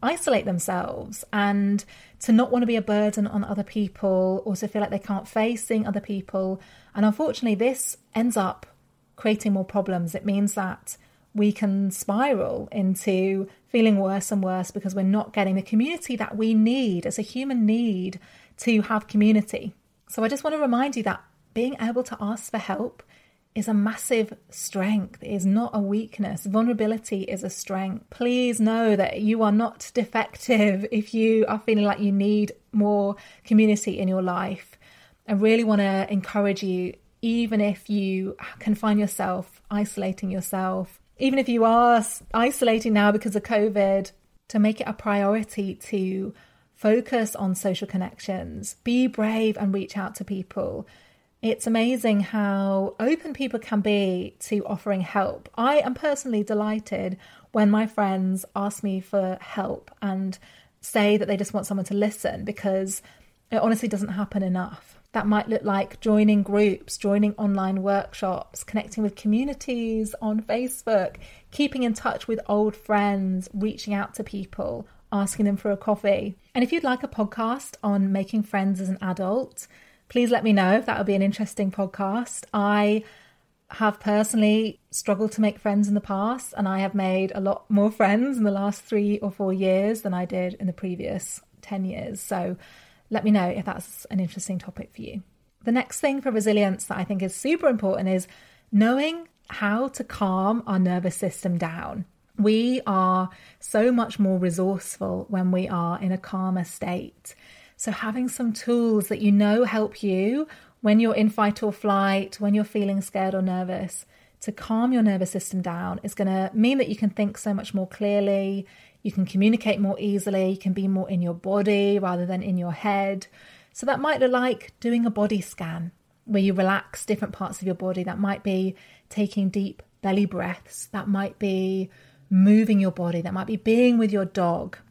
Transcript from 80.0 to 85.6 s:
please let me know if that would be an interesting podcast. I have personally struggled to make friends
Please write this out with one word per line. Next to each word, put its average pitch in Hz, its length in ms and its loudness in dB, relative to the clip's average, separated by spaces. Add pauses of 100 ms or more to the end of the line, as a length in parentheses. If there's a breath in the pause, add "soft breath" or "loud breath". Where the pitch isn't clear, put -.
please 240 220 2
let 240 120 4
me 220 80 4
know 196 220 6
if 220 140 2
that - 100 -2
would 202 80 -2
be 196 80 2
an 196 80 2
interesting 196 480 0
podcast. 196 840 -4
I 208 520 2 (640 loud breath)
have 208 300 -2
personally 214 800 2 (100)
struggled 214 440 -2
to 220 80 0
make 208 180 2
friends 208 280 2